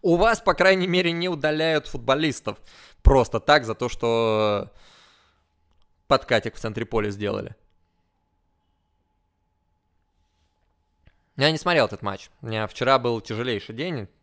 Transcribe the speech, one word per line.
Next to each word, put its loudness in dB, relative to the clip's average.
У 4
вас, 2
по 0
крайней 2
мере, 0
не -4
удаляют -2
футболистов -2
просто 4
так 4
за -6
то, -4
что 0
подкатик 0
в -16
центре -6
поля -2
сделали. -6
Я 2
не -2
смотрел 2
этот -10
матч. -10
У -12
меня -4
вчера 0
был -4
тяжелейший -8
день. -8